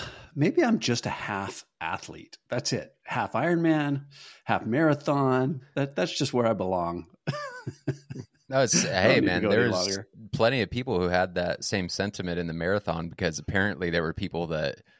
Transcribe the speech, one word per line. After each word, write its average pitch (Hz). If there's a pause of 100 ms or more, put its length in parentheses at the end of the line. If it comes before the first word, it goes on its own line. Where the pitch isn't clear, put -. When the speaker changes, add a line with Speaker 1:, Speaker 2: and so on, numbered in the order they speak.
(340)
Speaker 1:
maybe 165
I'm 113
just -
a 87
half 98 (160)
athlete. 82 (100)
That's 131
it. 90 (120)
Half 110
Ironman, 151 (360)
half -
marathon. 139 (160)
That, 139
that's 180
just 135
where 120
I 113
belong." 87 (220)
<laughs> 508 (600)
Speaker 2:
No, 131
it's, 120
Speaker 1:
I 92
don't 92
Speaker 2:
hey, 107
Speaker 1:
need 117
to -
Speaker 2:
man, 90
Speaker 1:
go 107
any 101
Speaker 2:
there's 117
Speaker 1:
longer. 95 (240)
Speaker 2:
plenty 120
of 98
people 123
who 90
had 90
that 87
same 92
sentiment 90
in 85
the 82
marathon, 85
because 82
apparently 95
there 85
were 82
people 85
that 78 (240)